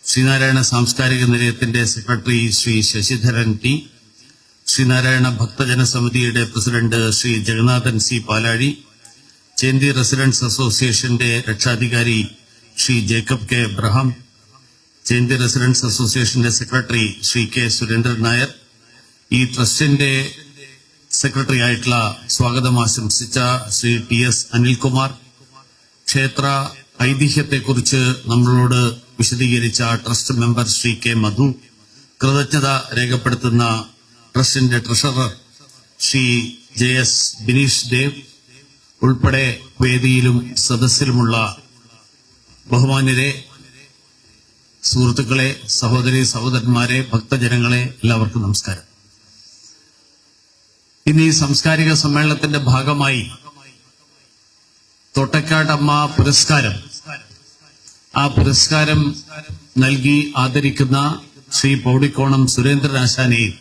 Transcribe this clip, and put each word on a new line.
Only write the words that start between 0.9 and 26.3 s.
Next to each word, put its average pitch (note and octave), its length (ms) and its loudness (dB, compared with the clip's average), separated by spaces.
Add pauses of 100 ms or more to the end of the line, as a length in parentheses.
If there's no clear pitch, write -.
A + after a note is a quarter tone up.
നിലയത്തിന്റെ A#2+ 600 0
സെക്രട്ടറി A#2 540 -2 (120)
ശ്രീ A2+ 320 0
ശശിധരൻ A2+ 720 0
ടി, B2 160 -2 (920)
ശ്രീനാരായണ B2+ 600 2 (100)
ഭക്തജന B2 480 -2
സമിതിയുടെ A#2+ 600 -2
പ്രസിഡന്റ് A#2 560 -2 (100)
ശ്രീ A#2+ 220 -2 (120)
ജഗന്നാഥൻ A#2 560 0
സി B2 240 -2
പാലാഴി, A2+ 460 -2 (840)
ചേന്തി C3 360 2
റെസിഡൻസ് C3 520 0
അസോസിയേഷന്റെ A#2+ 840 0 (100)
രക്ഷാധികാരി A#2 800 -2 (580)
ശ്രീ B2+ 200 -2 (100)
ജേക്കബ് A2+ 420 -2
കെ A#2+ 140 0
എബ്രഹാം, G#2+ 460 0 (960)
ചേന്തി B2 320 0
റെസിഡൻസ് B2 500 0
അസോസിയേഷന്റെ A#2+ 720 0
സെക്രട്ടറി A#2+ 460 -2 (180)
ശ്രീ - 240 -2
കെ B2 220 -4
സുരേന്ദ്രൻ A#2 540 -2
നായർ, A#2+ 280 0 (800)
ഈ B2+ 140 2
ട്രസ്റ്റിന്റെ C3+ 680 0 (1000)
സെക്രട്ടറി C3 500 0
ആയിട്ടുള്ള A#2+ 380 0 (300)
സ്വാഗതം B2 520 0
ആശംസിച്ച A2+ 580 -2 (320)
ശ്രീ A#2+ 220 -2 (140)
ടി A#2+ 180 0
എസ് B2 280 -2
അനിൽകുമാർ, B2+ 580 0 (960)
ക്ഷേത്ര C3+ 400 -2 (560)